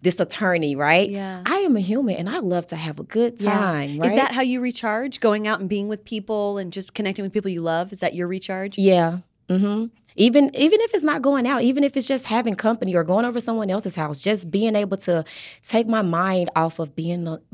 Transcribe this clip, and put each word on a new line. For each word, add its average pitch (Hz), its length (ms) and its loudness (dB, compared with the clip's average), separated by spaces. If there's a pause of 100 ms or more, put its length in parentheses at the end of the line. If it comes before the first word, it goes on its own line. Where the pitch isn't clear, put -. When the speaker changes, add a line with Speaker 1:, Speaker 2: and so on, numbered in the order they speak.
Speaker 1:
this 180 180 0
attorney, 170 560 0
right? 160 320 4
Speaker 2:
Yeah. 190 380 -8
Speaker 1:
I 294 120 0
am 359 200 4
a 202 40 0
human 214 340 0
and 170 120 -6
I 302 120 -4
love 175 280 -2
to 165 80 -10
have 156 240 -8
a - 40 -10
good 233 360 -2
Speaker 2:
Yeah. 202 140 0
Speaker 1:
time, 165 380 0
Speaker 2:
Is 147 80 -6
Speaker 1:
right? 208 160 2
Speaker 2:
that 262 160 2
how 247 100 -2
you 254 200 0
recharge? 240 580 -4
Going 214 280 2
out 208 120 -2
and 190 100 -4
being 202 200 -2
with 208 160 -6
people 208 520 -4
and 180 160 -8
just - 220 -10
connecting 202 260 -4
with 196 120 -6
people 196 180 -2
you 170 100 -4
love? 165 320 -2
Is 185 60 -8
that 170 160 -2
your 175 120 -4
recharge? 190 520 -6
Speaker 1:
Yeah. 180 400 6 (280)
Mm-hmm. 208 380 0 (300)
Even, 247 400 6
even 330 260 4
if 453 120 0
it's 339 100 0
not 302 200 0
going 269 240 2
out, 247 160 0
even 269 200 4
if 277 140 0
it's 254 100 2
just 262 200 0
having 226 260 0
company 220 420 0
or 165 80 4
going 190 220 2
over 240 140 -2
someone 226 320 -2
else's 196 240 -4
house, 151 260 -4
just 190 300 -2
being 214 240 2
able 202 220 0
to 170 280 0 (420)
take 226 200 2
my 220 160 0
mind 180 520 0
off 165 220 0
of 151 180 -6
being 170 320 -4
a, 160 120 -8 (140)